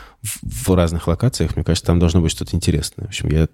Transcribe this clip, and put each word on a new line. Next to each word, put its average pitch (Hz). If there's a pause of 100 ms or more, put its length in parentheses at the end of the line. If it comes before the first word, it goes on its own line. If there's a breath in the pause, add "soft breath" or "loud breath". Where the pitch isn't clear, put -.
(240 loud breath)
в, -
в 92
разных 85
локациях. -
Мне 76
кажется, -
там 87
должно 87
быть 80
что-то -
интересное. 78
В -
общем, -
я 78